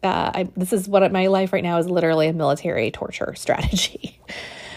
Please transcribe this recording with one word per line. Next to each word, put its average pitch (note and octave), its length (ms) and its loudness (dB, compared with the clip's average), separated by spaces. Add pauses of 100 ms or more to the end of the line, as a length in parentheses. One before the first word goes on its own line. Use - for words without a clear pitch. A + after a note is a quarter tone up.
uh, F3+ 320 0
I, F#3 200 -2
this F#3 160 -2
is F#3+ 160 0
what F#3+ 240 4
my F#3 160 2
life F#3+ 240 2
right F3 120 0
now E3+ 160 0
is E3 100 0
literally E3 380 4
a D#3+ 60 0
military D3 580 0
torture - 440 -8
<laughs> - 100 -14
strategy." - 760 -2 (540)